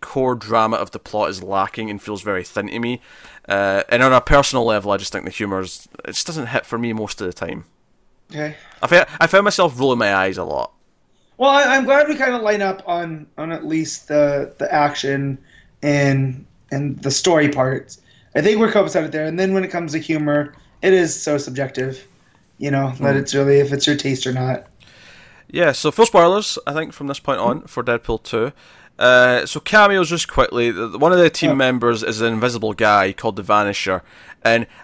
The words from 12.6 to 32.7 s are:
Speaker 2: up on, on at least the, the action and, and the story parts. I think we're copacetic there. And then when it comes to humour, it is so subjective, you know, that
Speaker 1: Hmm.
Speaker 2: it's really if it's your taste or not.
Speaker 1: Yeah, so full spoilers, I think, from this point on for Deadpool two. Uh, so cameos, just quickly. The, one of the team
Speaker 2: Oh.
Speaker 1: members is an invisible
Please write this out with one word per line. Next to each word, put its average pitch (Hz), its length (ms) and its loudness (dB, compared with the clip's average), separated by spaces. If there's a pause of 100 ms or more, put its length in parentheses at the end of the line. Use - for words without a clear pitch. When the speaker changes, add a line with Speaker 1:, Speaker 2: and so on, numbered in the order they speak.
Speaker 2:
up 190 240 -4
on, 170 400 -6 (120)
on 160 140 -8
at 160 120 -10
least 156 440 -6
the, 143 500 0
the - 140 -4
action 139 680 -2 (440)
and, 139 600 0 (280)
and 143 300 -4
the 139 80 -2
story 156 400 2
parts. 131 500 -4 (340)
I 139 60 0
think 214 180 2
we're 220 140 2
copacetic 175 400 0
there. 156 140 -4
And 165 120 -4
then 190 160 0
when 190 100 0
it 180 60 -8
comes 170 220 -6
to 160 60 -4
humour, 147 560 -2 (280)
it 190 100 4
is 175 280 2
so 147 180 -2
subjective, 131 640 -8 (540)
you 143 120 -6
know, 135 200 0 (100)
that 139 140 2
Speaker 1:
Hmm. 139 60 2
Speaker 2:
it's 139 140 -6
really 139 240 4
if 143 140 2
it's 139 140 -2
your 147 100 2
taste 135 300 -4
or 127 60 -2
not. 127 340 -4 (840)
Speaker 1:
Yeah, 156 200 4
so 151 180 -2
full 226 160 4
spoilers, 190 600 4
I 139 60 -4
think, 156 200 -6
from 143 160 -10
this 139 100 -8
point 127 220 -4
on 123 220 0
for - 200 -8
Deadpool 117 400 -4
two. 117 300 -4 (460)
Uh, 123 480 6
so - 140 -8
cameos, 202 500 4
just 165 180 -4
quickly. 120 420 0
The, 101 280 -6
one 156 140 4
of 180 60 6
the 165 120 6
team - 220 -2
Speaker 2:
Oh. - 40 0
Speaker 1:
members 120 460 0
is 110 180 -4
an 113 140 0
invisible 110 400 -2